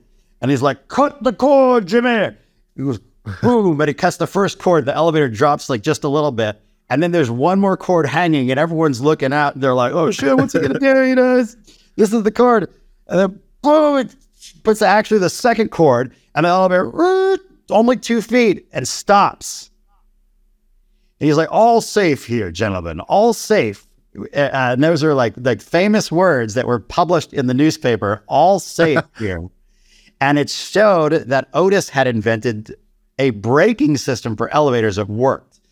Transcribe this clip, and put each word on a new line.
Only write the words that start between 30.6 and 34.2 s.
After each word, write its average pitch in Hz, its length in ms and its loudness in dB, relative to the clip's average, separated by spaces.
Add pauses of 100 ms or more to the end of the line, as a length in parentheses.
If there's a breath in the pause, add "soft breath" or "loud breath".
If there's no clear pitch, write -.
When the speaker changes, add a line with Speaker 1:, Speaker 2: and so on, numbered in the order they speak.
Speaker 1:
that 131 260 -2
Otis 190 340 0
had 135 180 0
invented 113 680 -2 (440)
a 139 120 2
braking 147 680 0
system 120 400 -6